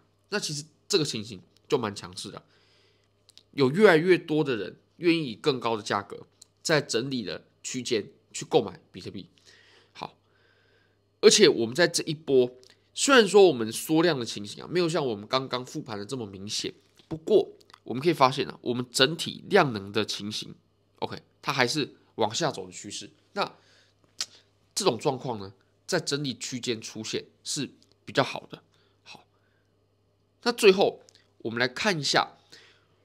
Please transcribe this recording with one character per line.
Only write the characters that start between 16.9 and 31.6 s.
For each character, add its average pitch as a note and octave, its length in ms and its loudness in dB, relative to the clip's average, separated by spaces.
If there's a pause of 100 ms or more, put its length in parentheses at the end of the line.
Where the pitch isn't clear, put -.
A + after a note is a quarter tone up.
不 D#3+ 80 -8
过 F#3+ 340 2 (320)
我 - 100 -10
们 B2 80 -6
可 E3 80 2
以 E3 40 2
发 C3 180 4
现 C3+ 160 -4
啊， C#2+ 140 -14
我 - 120 -4
们 B2 160 -4
整 D3 280 2
体 - 320 -10
量 E3 240 4
能 G2+ 180 -10
的 G#2 140 -2
情 G#2 260 -8
形， - 240 -10 (440)
OK， - 220 -8 (200)
它 - 100 -6
还 C3+ 160 2
是 C#3+ 300 -4 (180)
往 G#2+ 180 -2
下 D#3 160 -2
走 G2 160 -10
的 F#2 60 -18
趋 G#2 180 -16
势。 - 200 -12 (240)
那 G3 200 -6 (1200)
这 G#3 120 -4
种 C#3 120 2
状 C3+ 200 -2
况 B2 220 -8
呢， G2 140 -14 (320)
在 F3+ 140 -2
整 D3 240 -6
理 C3 140 -6
区 - 200 -10
间 A2+ 240 -6
出 A2 220 -14
现 - 220 -8 (180)
是 C#3 260 -8 (360)
比 - 80 -16
较 C#3 100 2
好 - 260 -8
的。 - 140 -18 (400)
好， - 220 -20 (1200)
那 A#3+ 100 0
最 A#3 180 6
后 F#3 300 2 (380)
我 - 100 -8
们 A#2 100 -6
来 B2 80 2